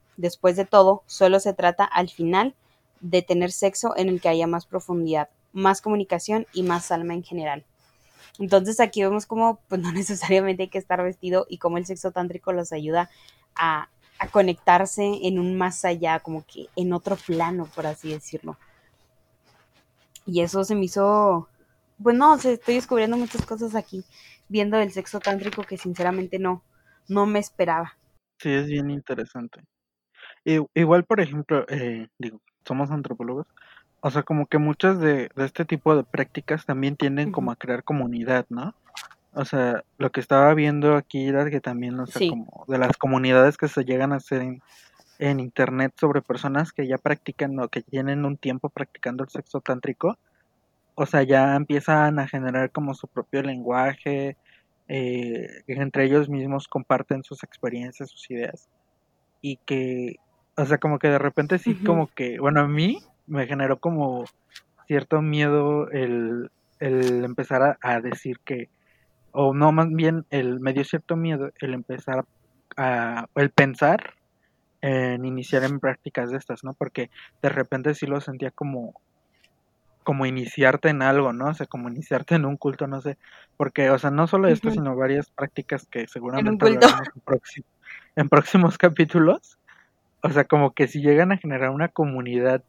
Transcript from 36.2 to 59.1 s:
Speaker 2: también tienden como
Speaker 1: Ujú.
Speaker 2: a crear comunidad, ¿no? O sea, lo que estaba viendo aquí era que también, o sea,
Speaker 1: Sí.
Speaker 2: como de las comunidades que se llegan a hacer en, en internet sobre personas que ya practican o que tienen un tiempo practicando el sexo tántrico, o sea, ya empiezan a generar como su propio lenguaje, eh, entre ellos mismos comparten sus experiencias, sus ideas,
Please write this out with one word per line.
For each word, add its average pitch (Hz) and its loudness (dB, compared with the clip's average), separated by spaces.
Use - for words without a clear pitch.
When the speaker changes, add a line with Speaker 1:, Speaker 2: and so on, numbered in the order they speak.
Speaker 2:
también 139 -2
tienden 143 -2
como 131 -4
Speaker 1:
Ujú. 120 -6
Speaker 2:
a - -10
crear 123 -8
comunidad, 123 -2
¿no? 156 -10
O 135 -4
sea, 123 -2
lo 135 -2
que 131 -6
estaba 143 6
viendo 147 2
aquí 135 -4
era 139 0
que 143 -4
también, 123 -8
o 127 -8
sea, 123 -8
Speaker 1:
Sí. 180 2
Speaker 2:
como - -12
de 131 -2
las 127 2
comunidades 131 4
que 160 -2
se 143 -2
llegan 131 0
a 139 -2
hacer 131 -4
en, 127 -10
en 143 0
internet 131 0
sobre 143 2
personas 139 -2
que 139 -6
ya 131 -2
practican 139 -4
o 123 -4
que 120 -8
tienen 139 -4
un 139 -4
tiempo 131 -4
practicando 127 -8
el 131 -10
sexo - -8
tántrico, 139 -4
o 143 -2
sea, 143 2
ya 135 4
empiezan 151 0
a 139 -4
generar 131 -4
como 143 -6
su 131 -14
propio 135 -6
lenguaje, 135 -4
eh, 123 -6
entre 135 -2
ellos 143 4
mismos 139 -4
comparten 135 -4
sus - -18
experiencias, 123 -10
sus - -20
ideas, 120 -10